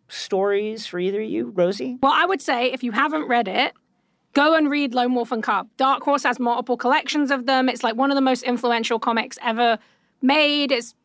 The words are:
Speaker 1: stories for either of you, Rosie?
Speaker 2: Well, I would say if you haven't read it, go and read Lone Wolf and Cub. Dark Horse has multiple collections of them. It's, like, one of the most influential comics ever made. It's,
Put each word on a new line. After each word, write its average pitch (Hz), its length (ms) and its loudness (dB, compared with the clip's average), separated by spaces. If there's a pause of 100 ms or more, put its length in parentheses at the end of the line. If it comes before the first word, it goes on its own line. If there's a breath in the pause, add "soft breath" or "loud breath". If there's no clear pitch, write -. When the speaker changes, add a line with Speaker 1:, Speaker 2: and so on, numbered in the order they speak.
Speaker 1:
stories 202 800 -2
for 180 100 -8
either 196 240 -2
of 220 80 -6
you, 233 240 -4
Rosie? 208 480 -2
Speaker 2:
Well, 277 140 4
I 330 100 4
would 370 160 -2
say 247 300 -2
if 262 120 -8
you 240 80 -4
haven't 294 360 -2
read 240 200 0
it, 208 260 -2 (600)
go 302 220 4
and 302 160 2
read 285 240 -2
Lone 247 180 2
Wolf 240 180 -2
and 220 120 -4
Cub. 208 240 -2 (100)
Dark 262 240 2
Horse 277 220 2
has 247 160 0
multiple 240 380 0
collections 277 540 0
of 254 160 -2
them. 262 220 4
It's, 247 140 -4
like, 226 140 -2
one 269 140 2
of 277 40 2
the 277 60 2
most 262 220 2
influential 240 540 0
comics 226 460 -2
ever 233 340 2 (460 soft breath)
made. 294 480 2
It's, 240 340 -4